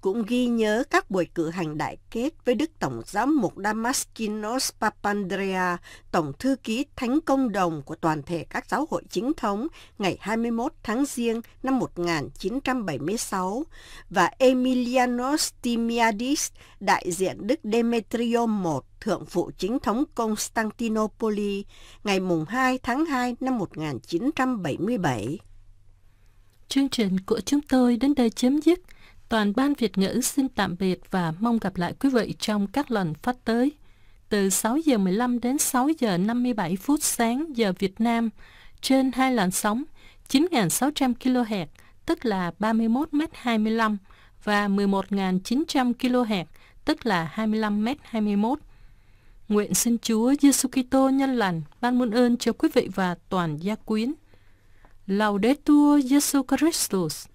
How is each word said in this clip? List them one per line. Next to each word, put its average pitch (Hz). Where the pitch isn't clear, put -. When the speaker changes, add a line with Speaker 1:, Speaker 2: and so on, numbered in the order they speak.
Speaker 1:
cũng 202
ghi 247
nhớ 226
các -
buổi 180
cử 160
hành 165
đại 147
kết 240
với 247
Đức 294
Tổng 123
giám 254
mục 180
Damaskinos 220
Papandrea, 190
Tổng 151
thư 269
ký 233
Thánh 262
Công 269
đồng 175
của 151
toàn 156
thể 165
các -
giáo 285
hội -
chính 233
thống, 220
ngày 190
hai 220
mươi 233
mốt 233
tháng 247
Giêng 233
năm 262
một -
nghìn 165
chín 214
trăm 254
bảy 147
mươi 175
sáu, 202
và 170
Emilianos 254
Timiadis, 233
đại 190
diện 175
Đức 277
Demetrio 233
một, 180
Thượng 180
phụ -
chính 226
thống 240
Constantinople, 214
ngày 196
mùng 175
hai 254
tháng 254
hai 247
năm 262
một -
nghìn 151
chín 196
trăm 254
bảy 180
mươi 226
bảy. 135
Speaker 2:
Chương 277
trình 190
của 202
chúng 294
tôi 247
đến 277
đây 233
chấm 262
dứt. 339
Toàn 208
ban 277
Việt 226
ngữ 196
xin 262
tạm 185
biệt 185
và 175
mong 226
gặp 190
lại 175
quý 277
vị 247
trong 208
các 277
lần 185
phát 247
tới. 240
Từ 196
sáu 226
giờ 294
mười 190
lăm 240
đến 254
sáu 262
giờ 202
năm 226
mươi 247
bảy 190
phút 285
sáng 247
giờ 208
Việt 190
Nam, 233
trên 262
hai 262
làn 185
sóng 220
chín 302
ngàn 220
sáu 269
trăm 254
ki-lô-héc, 226
tức 330
là 185
ba 220
mươi 226
mốt 262
mét 302
hai 233
mươi 214
lăm, 220
và 208
mười 202
một 196
ngàn 190
chín 240
trăm 247
ki-lô-héc, 233
tức 302
là 170
hai 220
mươi 214
lăm 208
mét 262
hai 220
mươi 208
mốt. 226
Nguyện 208
xin 233
Chúa 226
Giêsu 269
Kitô 269
nhân 269
lành 185
ban 247
muôn 247
ơn 240
cho 233
quý 320
vị -
và 180
toàn 170
gia 196
quyến. 220
Laudetur 254
Jesu 277
Christus. 190